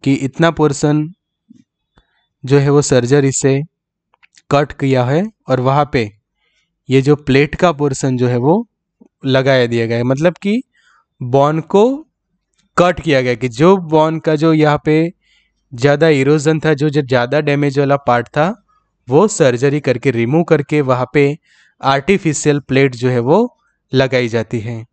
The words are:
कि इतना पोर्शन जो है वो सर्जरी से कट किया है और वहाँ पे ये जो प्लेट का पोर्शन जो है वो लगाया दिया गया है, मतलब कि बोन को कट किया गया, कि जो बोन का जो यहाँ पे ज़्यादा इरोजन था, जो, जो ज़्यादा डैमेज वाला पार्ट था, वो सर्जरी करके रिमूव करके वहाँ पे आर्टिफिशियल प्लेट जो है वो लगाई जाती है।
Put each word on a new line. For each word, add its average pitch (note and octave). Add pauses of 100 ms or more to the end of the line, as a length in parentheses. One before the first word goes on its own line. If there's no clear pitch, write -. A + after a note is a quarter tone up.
कि C#3
इतना C#3
पोर्शन D3+ (1300)
जो C3+
है C#3
वो C#3+
सर्जरी C3+
से C#3 (880)
कट C#3+
किया C3
है E3 (160)
और B2+
वहाँ C#3
पे A2+ (760)
ये C3
जो C#3+
प्लेट C#3+
का F3+
पोर्शन C#3
जो B2
है B2
वो D#3+ (560)
लगाया C3
दिया A#2
गया A#2
है, A#2+
मतलब C3+
कि G#3+ (600)
बोन C#3
को A#3+ (680)
कट F3
किया C#3
गया, B2
कि B2
जो D3+
बोन D#3+
का D#3
जो D#3+
यहाँ D3+
पे D#3+ (640)
ज़्यादा C#3+
इरोजन D3
था, D#3
जो, D3
जो D3
ज़्यादा B2+
डैमेज C#3+
वाला C#3
पार्ट A#2+
था, E3+ (420)
वो D#3+
सर्जरी C#3
करके C3
रिमूव B2
करके D3+
वहाँ B2+
पे C#3+ (420)
आर्टिफिशियल C#3+
प्लेट C3+
जो B2
है B2+
वो E3+ (360)
लगाई C3
जाती A2+
है। A2+